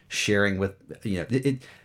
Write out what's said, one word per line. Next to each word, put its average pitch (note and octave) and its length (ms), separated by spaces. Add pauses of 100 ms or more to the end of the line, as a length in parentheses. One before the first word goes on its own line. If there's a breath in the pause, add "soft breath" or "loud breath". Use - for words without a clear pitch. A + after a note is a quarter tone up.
sharing G2+ 500
with, F#2+ 160 (300)
you G2 140
know, D#2+ 120
it, C3 160
it, C3+ 160 (220 loud breath)